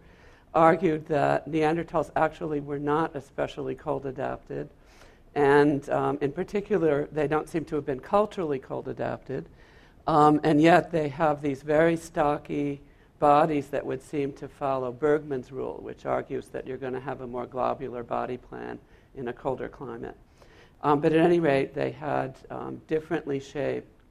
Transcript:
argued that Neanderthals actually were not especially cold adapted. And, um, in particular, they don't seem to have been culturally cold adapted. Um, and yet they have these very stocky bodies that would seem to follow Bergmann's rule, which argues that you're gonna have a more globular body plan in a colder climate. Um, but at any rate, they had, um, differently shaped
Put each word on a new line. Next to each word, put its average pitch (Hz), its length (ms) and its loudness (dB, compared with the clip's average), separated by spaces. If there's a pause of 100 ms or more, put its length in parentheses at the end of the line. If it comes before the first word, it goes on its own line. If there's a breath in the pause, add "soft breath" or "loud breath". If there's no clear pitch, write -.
(540 soft breath)
argued 165 540 4
that 143 420 0
Neanderthals 160 640 0
actually 156 440 -2
were 143 180 -8
not 147 380 0
especially 135 600 -6
cold 139 300 -6
adapted. 135 640 -8 (680 soft breath)
And, 143 540 4
um, 135 320 -2
in 143 100 -2
particular, 170 800 -2
they 143 160 -2
don't 156 200 -2
seem 151 180 -6
to 160 100 -8
have 143 100 -4
been 131 160 -6
culturally 202 580 0
cold 131 280 -10
adapted. 123 600 -6 (580 soft breath)
Um, 151 380 6
and 151 180 4
yet 165 300 6
they 156 160 -2
have 147 340 0
these 139 200 -4
very 156 340 4
stocky 147 840 -4 (380 soft breath)
bodies 147 480 4
that - 180 -4
would 131 160 -6
seem 139 320 -4
to 139 140 -14
follow 131 440 -4
Bergmann's 147 600 0
rule, 127 300 -8
which 117 240 -14
argues 127 420 -4
that - 200 -10
you're 131 100 -8
gonna 127 220 -8
have 131 220 -10
a 127 60 -12
more 123 180 -8
globular 120 580 -4
body 120 340 -4
plan 120 420 -12 (360 soft breath)
in 127 140 -8
a 120 40 -8
colder 127 360 -6
climate. 120 480 -12 (640 soft breath)
Um, 147 160 4
but 156 140 4
at 160 60 6
any 175 200 6
rate, 139 340 2
they 135 180 -2
had, 131 440 -4 (140)
um, 127 380 -10
differently 156 520 -4
shaped 131 480 -6 (240)